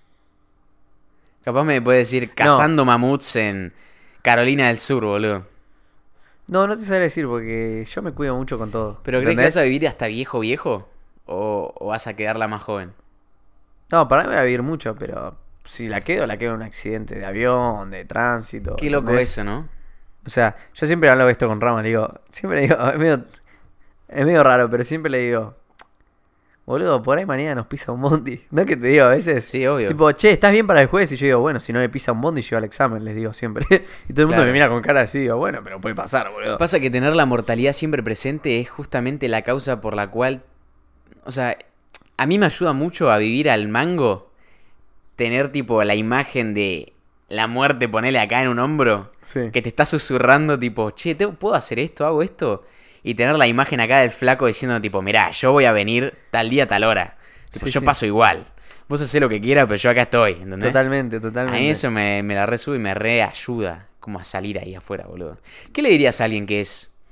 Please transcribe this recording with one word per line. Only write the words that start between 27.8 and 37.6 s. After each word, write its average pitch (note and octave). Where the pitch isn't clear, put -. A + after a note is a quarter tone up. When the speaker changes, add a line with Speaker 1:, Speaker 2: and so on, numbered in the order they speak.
Speaker 2:
un B2
bondi". C#3
<laughs> -
¿No D#3
es G3
que D#3+
te B2
digo C#3
a B2
veces? C#3+
Speaker 1:
Sí, C3
obvio. C3+
Speaker 2:
Tipo, D3+
"Che, G#3
¿estás G3+
bien G#3+
para E3
el B2+
jueves?". F#3
Y C3
yo C#3
digo, B2+
"Bueno, C#3
si -
no A#2+
me B2
pisa -
un A2+
bondi, D3
llego -
al A2
examen", A2
les G#2+
digo A2
siempre. A2+
<laughs> -
Y -
todo C#3+
el D#3
mundo D3+
Speaker 1:
Claro. C3
Speaker 2:
me B2
mira C#3+
con A#2
cara C3+
así, B2+
digo, A#2
"Bueno, C#3+
pero F#2+
puede A2
pasar, G#2
boludo". G#2+
Speaker 1:
Pasa E3+
que C3
tener B2+
la D#3
mortalidad A#2+